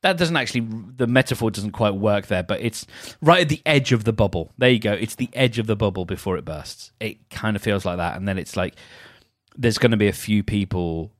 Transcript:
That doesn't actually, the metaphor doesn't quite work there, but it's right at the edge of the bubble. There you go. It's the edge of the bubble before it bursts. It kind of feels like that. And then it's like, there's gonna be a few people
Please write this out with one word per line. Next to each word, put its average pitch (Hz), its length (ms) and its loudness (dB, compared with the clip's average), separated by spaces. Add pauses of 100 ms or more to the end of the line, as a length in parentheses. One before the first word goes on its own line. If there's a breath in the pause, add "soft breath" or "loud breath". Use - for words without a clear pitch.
That 180 160 2
doesn't 165 180 2
actually, 120 320 -2 (280)
the 127 100 2
metaphor 120 440 2
doesn't 101 200 -4
quite 104 240 2
work 101 320 2
there, 92 160 0
but 90 180 -4
it's - 260 -6 (360 loud breath)
right 170 180 6
at 165 80 2
the - 160 -4
edge 143 260 2
of 113 140 2
the 113 80 2
bubble. 98 460 0
There 127 100 4
you 127 100 6
go. 107 140 0
It's 101 220 -4
the 123 180 -4
edge 120 260 0
of 110 80 -2
the 110 100 0
bubble 98 280 0
before 90 320 -4
it - 80 -8
bursts. - 560 -12
It - 300 -10
kind 110 260 -2
of 98 60 -4
feels 101 240 -2
like 87 100 -2
that. 87 180 -2
And 95 140 -4
then 95 80 0
it's 87 180 -8
like, 92 200 -2 (840 loud breath)
there's 117 220 0
gonna 117 180 4
be 104 120 4
a 95 40 2
few 104 300 0
people 90 760 -4